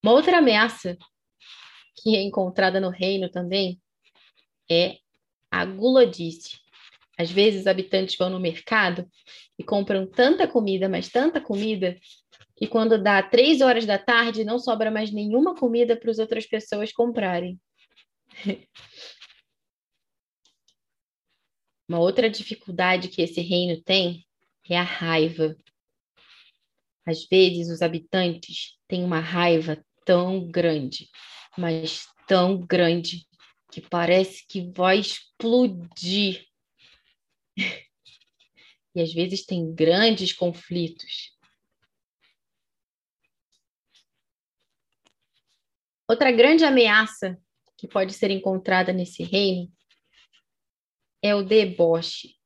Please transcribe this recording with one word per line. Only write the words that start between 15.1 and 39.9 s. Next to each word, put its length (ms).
nenhuma 440
comida 420
para 140
as 80
outras 280
pessoas 460
comprarem. 680
<laughs> 400
Uma 120
outra 280
dificuldade 800
que 140
esse 180
reino 400
tem 460
é 80
a 60
raiva. 760
Às 200
vezes, 440
os 120
habitantes 960
têm 160
uma 160
raiva 600
tão 460
grande, 580
mas 520
tão 340
grande, 640
que 100
parece 680
que 240
vai 260
explodir. 1500
<laughs> 300
E 80
às 100
vezes 320
tem 300
grandes 580